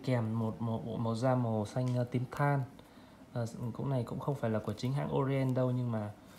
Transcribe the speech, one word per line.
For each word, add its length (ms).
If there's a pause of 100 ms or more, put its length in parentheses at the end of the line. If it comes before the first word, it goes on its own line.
kèm, 340
một, 240
một 240
bộ 100
màu 180
da 200
màu 320
xanh, 300
ờ, 80
tím 260
than. 320 (680)
Ờ, 140 (260)
cũng 180
này 120
cũng 180
không 140
phải 160
là 80
của 140
chính 200
hãng 240
Orient 400
đâu, 140
nhưng 220
mà 180 (280)